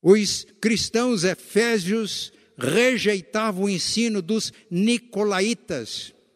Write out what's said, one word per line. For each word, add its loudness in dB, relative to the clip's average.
os 4
cristãos 0
efésios -2
rejeitavam 0
o 0
ensino -2
dos -2
nicolaítas. -2